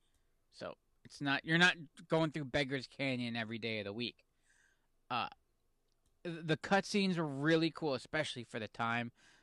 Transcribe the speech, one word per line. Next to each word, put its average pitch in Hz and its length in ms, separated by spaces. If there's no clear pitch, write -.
So - 220
it's - 160
not, 139 220
you're 160 140
not 175 180
going 160 220
through 151 140
Beggar's 135 420
Canyon 123 480
every 113 220
day 110 220
of 98 60
the 101 80
week. 117 320
Uh, 117 200
th-, 170 220
the 156 120
cutscenes 196 600
were 165 100
really 156 440
cool, 147 240
especially 127 480
for 120 160
the 107 80
time. 117 440